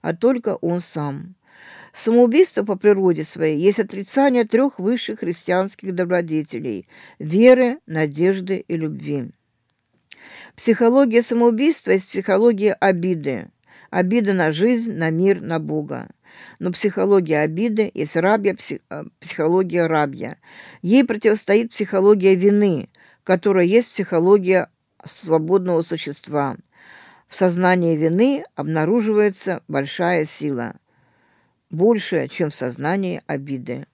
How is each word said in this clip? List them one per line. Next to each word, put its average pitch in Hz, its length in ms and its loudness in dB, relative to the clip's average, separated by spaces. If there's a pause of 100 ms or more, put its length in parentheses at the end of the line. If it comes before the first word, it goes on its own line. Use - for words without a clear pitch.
а 170 140 -4
только 233 400 0
он 170 240 -4
сам. 151 560 -10 (580)
Самоубийство 240 680 2
по 202 120 -4
природе 190 480 2
своей 156 360 -4
есть 196 200 2
отрицание 240 680 0
трёх 254 340 0
высших 220 400 -4
христианских 185 760 -4
добродетелей: 156 960 -4 (320)
веры, 240 680 4
надежды 175 840 -2
и 175 100 -6
любви. 147 540 -8 (1200)
Психология 233 640 4
самоубийства 240 720 0
есть 190 160 0
психология 202 680 2
обиды. 170 760 -2 (400)
Обида 196 440 0
на 165 180 2
жизнь, 226 420 0
на 160 160 -2
мир, 180 320 2
на 165 180 -4
Бога. 147 480 -8 (520)
Но 180 120 -4
психология 190 680 0
обиды 208 540 -2
есть - 220 -6
рабья 196 380 2
пси-, - 360 -12
э, 151 140 -12 (160)
психология 170 680 0
рабья. 147 500 -2 (460)
Ей 240 200 4
противостоит 220 680 0
психология 190 640 4
вины, 202 520 2 (360)
которая 185 420 2
есть 226 260 2
психология 185 800 2 (340)
свободного 170 760 0
существа. 147 760 -6 (720)
В - 80 -18
сознании 180 600 2
вины 190 500 0 (100)
обнаруживается 190 1120 -2
большая 156 580 -2
сила, 135 500 -8 (960)
большая, 180 560 0
чем 151 240 -4
в - 40 -14
сознании 156 720 -6
обиды. 139 680 -8